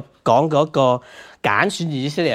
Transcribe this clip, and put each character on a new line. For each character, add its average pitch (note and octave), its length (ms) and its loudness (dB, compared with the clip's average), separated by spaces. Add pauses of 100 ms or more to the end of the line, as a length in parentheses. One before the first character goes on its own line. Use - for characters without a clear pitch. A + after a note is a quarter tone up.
(240)
講 C3 240 2
嗰 D3+ 160 2
個 C3 380 0 (400)
揀 A2 240 0
選 F3 220 -6
以 C#3 200 -6
色 D3+ 140 -6
列 D3 120 0